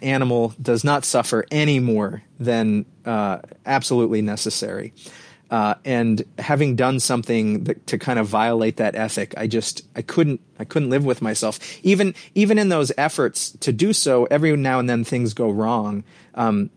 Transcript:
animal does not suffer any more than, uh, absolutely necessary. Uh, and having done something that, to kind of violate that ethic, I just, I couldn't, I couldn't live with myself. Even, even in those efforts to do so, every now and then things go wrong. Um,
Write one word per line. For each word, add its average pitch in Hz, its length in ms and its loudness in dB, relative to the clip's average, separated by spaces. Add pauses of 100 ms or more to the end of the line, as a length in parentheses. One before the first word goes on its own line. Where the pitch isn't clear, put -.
animal 123 580 0
does 117 220 0
not 143 220 2
suffer 120 440 0
any 151 300 2
more 107 420 0 (180)
than, 113 460 0 (200)
uh, 104 340 -2 (260)
absolutely 120 560 0
necessary. 104 720 -6 (560)
Uh, 107 260 2 (100)
and 117 380 0 (160)
having 143 360 0
done 127 240 0
something 113 640 0
that, - 220 -4
to 117 100 -2
kind 127 200 -2
of 107 100 0
violate 113 500 0
that 107 180 -2
ethic, 107 420 -4
I 113 100 -4
just, 113 360 -4 (120)
I 123 60 -6
couldn't, 147 400 0 (180)
I 113 60 -8
couldn't 143 240 -2
live 139 160 2
with 127 160 0
myself. 110 380 -2 (240)
Even, 190 320 2 (180)
even 208 240 4
in 202 120 4
those 147 280 2
efforts 143 640 -2
to 139 120 0
do 170 220 2
so, 123 320 4
every 147 320 4
now 131 220 0
and 123 100 0
then 117 140 0
things 117 300 -2
go 113 160 0
wrong. 104 540 -2 (300)
Um, 107 440 0